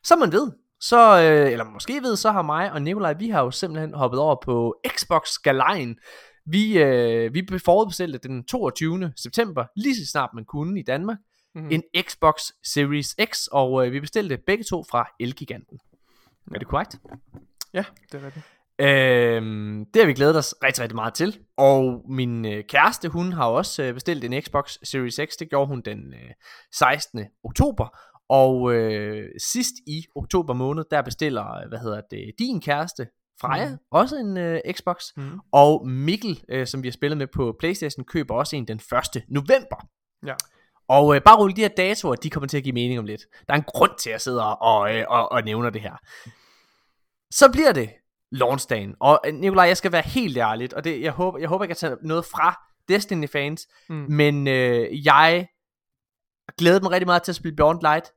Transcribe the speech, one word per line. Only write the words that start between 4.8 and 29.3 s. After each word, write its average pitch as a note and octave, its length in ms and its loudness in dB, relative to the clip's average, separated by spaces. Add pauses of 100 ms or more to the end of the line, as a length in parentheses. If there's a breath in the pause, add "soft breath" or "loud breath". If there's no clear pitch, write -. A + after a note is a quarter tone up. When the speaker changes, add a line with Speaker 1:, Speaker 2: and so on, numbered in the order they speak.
Speaker 1:
Xbox-galejen. C#3 1000 -2 (500 loud breath)
Vi, G3+ 360 0
øh, A#2 520 2
vi F3+ 80 -2
be-, F#3 160 -8
forudbestilte F3 600 0
den C3 260 -10
toogtyvende E3+ 720 -4
september, D#3+ 480 -4 (120)
lige B3 200 -2
så D#3 140 -10
snart C#3 240 -4
man D3+ 100 -14
kunne E3 360 -6
i - 20 -12
Danmark, E3+ 340 -4 (380)
Speaker 2:
Mhm. D#3 160 -12
Speaker 1:
en D#3+ 120 0 (260)
Xbox D#3 260 2 (300)
Series C#3+ 520 -2 (160)
X, - 200 -8
og, C3 340 2
øh, B2 60 -4
vi C#3 80 -6
bestilte D3+ 460 -4
begge G#3 180 -2
to E3 260 -8
fra A#2+ 180 -2 (120)
Elgiganten. - 580 -10 (760)
Er F#2 40 -10
det A2+ 100 -12
korrekt? D#3 280 -4 (800)
Speaker 2:
Ja, G3 100 -4 (280)
det C#3 100 -14
er C#3 40 -16
rigtigt. D3 200 -18 (340 loud breath)
Speaker 1:
Øhm, A#2 1040 2 (100)
det A3+ 80 6
har G3 40 6
vi D3 80 2
glædet D3 220 2
os C#3+ 180 -4 (100)
rigtig, C3 180 0
rigtig A2+ 120 -8
meget A2+ 200 -6
til. G#3+ 240 -4 (180)
Og C3+ 520 4
min, A#2+ 360 -4
øh, G#2+ 240 -6
kæreste, E3+ 400 2
hun F3 240 -4
har D#3 140 -2
også, C#3+ 360 -2
øh, B2+ 120 -4
bestilt C3 300 -6
en B2+ 180 -4
Xbox - 420 -6
Series B2+ 360 -6 (100)
X. - 80 -14
Det D#3 120 -12
gjorde C#3 160 0
hun C3+ 140 -8
den, A2 180 -12 (160)
øh, A#1+ 160 -20 (420 loud breath)
sekstende B2+ 560 -2 (160)
oktober. G3 540 -2 (300 soft breath)
Og, C3 460 4
øh, G#2+ 540 -4 (120)